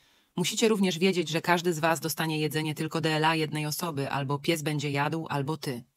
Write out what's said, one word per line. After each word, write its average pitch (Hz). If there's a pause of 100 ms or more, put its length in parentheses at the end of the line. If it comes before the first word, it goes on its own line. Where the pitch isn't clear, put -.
(360)
Musicie 214
również 190
wiedzieć, 175
że 156
każdy 175
z 151
was 160
dostanie 160
jedzenie 151
tylko 160
DLA 156
jednej 151
osoby, 147
albo 139
pies 160
będzie 147
jadł, 151
albo 143
ty”. 123 (120)